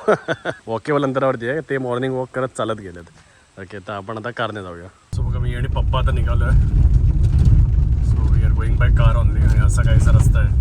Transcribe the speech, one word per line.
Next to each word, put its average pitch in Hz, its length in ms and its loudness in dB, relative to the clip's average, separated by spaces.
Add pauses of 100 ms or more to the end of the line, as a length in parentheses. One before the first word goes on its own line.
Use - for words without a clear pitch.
<laughs> - 500 -4 (100)
वॉकेबल 143 360 -4
अंतरावरती 131 460 -4
आहे 151 120 -6
ते, 139 180 -8
मॉर्निंग 127 360 -6
वॉक 127 200 -8
करत 127 220 -6
चालत 110 240 -8
गेलेत. 87 240 -18 (540)
ओके, 98 200 -16
तर 95 140 -14
आपण 101 260 -12
आता 117 120 -12
कारने 107 320 -8
जाऊया. 87 260 -16 (280)
So - 60 -4
बघा, - 160 -4
मी - 160 -4
आणि 127 140 -4
पप्पा 127 300 -2
आता - 120 0
निघालो - 340 0
आहे. - 160 2 (1500)
So - 180 0
we - 160 2
are - 100 2
going - 220 0
by - 140 2 (100)
car - 160 4
only. - 340 2
आणि - 100 2
असा - 220 2
काहीसा - 280 4
रस्ता - 300 4
आहे - 80 2 (120)